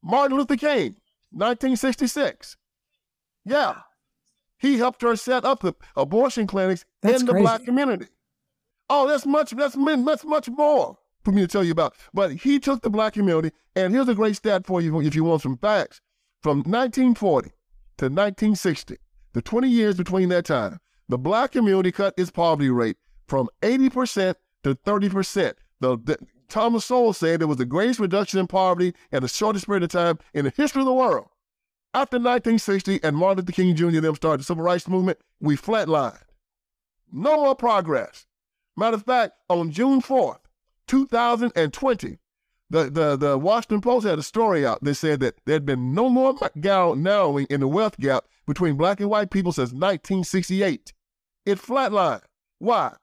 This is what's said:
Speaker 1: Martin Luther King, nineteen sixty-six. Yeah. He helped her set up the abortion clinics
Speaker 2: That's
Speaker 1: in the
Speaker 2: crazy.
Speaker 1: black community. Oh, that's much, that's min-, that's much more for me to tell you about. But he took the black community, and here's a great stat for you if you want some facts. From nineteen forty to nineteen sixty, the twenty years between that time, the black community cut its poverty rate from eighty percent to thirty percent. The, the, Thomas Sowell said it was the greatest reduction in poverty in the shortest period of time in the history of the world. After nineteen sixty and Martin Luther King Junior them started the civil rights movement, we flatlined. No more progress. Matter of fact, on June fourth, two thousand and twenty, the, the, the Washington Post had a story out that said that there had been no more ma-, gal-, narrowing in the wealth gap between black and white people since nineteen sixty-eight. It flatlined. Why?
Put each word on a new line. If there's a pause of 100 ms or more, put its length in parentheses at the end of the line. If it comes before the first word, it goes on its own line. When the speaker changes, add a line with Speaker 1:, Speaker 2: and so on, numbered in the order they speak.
Speaker 1:
Martin
Luther
King, (360)
nineteen
sixty-six. (880)
Yeah. (800)
He
helped
her
set
up
the (220)
abortion
clinics (160)
Speaker 2:
That's
Speaker 1:
in
the
Speaker 2:
crazy.
Speaker 1:
black
community. (880)
Oh,
that's
much,
that's
min-,
that's
much
more (260)
for
me
to
tell
you
about. (180)
But
he
took
the
black
community, (200)
and
here's
a
great
stat
for
you
if
you
want
some
facts. (440)
From
nineteen
forty (460)
to
nineteen
sixty, (360)
the
twenty
years
between
that
time, (300)
the
black
community
cut
its
poverty
rate (300)
from (140)
eighty
percent (260)
to
thirty
percent. (220)
The,
the, (320)
Thomas
Sowell
said
it
was
the
greatest
reduction
in
poverty (200)
in
the
shortest
period
of
time (140)
in
the
history
of
the
world. (640)
After
nineteen
sixty
and
Martin
Luther
King
Junior
them
started
the
civil
rights
movement, (200)
we
flatlined. (920)
No
more
progress. (500)
Matter
of
fact, (160)
on
June
fourth, (480)
two
thousand
and
twenty, (520)
the,
the,
the
Washington
Post
had
a
story
out
that
said
that (100)
there
had
been
no
more
ma-, (100)
gal-,
narrowing
in
the
wealth
gap (220)
between
black
and
white
people
since
nineteen
sixty-eight. (520)
It
flatlined. (360)
Why?